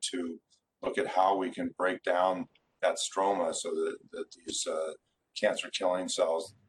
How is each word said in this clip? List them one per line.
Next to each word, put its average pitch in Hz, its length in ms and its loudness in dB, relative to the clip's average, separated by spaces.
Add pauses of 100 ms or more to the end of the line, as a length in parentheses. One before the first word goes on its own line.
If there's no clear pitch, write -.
(140)
to 85 260 -4 (420)
look - 160 -4
at - 100 2
how 95 280 4
we 92 140 0
can 87 280 -4
break 92 260 0
down 90 440 2 (340)
that 90 160 2
stroma 95 560 0
so 82 180 -6
that, 80 260 -2 (160)
that - 120 -8 (200)
these, - 260 -6
uh, 80 220 -4 (440)
cancer-killing 92 680 0
cells 82 460 0 (160)